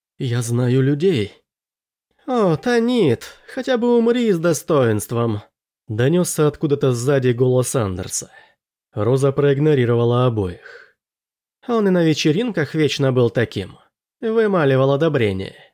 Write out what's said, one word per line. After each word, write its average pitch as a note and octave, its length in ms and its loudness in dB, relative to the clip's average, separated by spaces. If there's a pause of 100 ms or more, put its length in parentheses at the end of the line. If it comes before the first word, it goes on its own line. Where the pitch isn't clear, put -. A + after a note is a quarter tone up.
(180)
я B2 240 -2
знаю B2 400 0
людей». C#3+ 640 -2 (800)
«О, G#3 300 0
Танит, A#3 680 0 (280)
хотя C4 220 -4
бы A#3+ 220 2
умри A#3 340 2
с E3+ 80 0
достоинством», A#2 1000 0 (460)
донёсся D3+ 600 0
откуда-то C#3 460 0
сзади B2+ 380 0
голос B2+ 440 0
Андерса. G2 560 -6 (600)
Роза C3 380 0
проигнорировала B2+ 920 2
обоих. G2+ 680 -6 (720)
«Он A3 200 0
и F#3 40 2
на F3 120 2
вечеринках D#3+ 720 0
вечно C#3 360 0
был B2 180 2
таким. G#2+ 480 -4 (440)
Вымаливал E3+ 720 2
одобрение. B2 640 -2 (180)